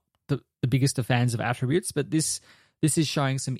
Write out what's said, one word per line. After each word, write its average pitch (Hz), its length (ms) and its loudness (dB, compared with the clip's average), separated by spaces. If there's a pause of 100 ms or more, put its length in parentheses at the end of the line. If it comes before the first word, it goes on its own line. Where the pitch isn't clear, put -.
(280)
the, 135 140 -2 (200)
the 135 60 0
biggest 135 320 2
of 117 60 -4
fans 120 280 2
of 107 60 -4
attributes, 127 520 -2
but - 180 -4
this, - 320 -2 (400)
this 156 160 2
is 156 100 2
showing 135 300 0
some 131 220 -4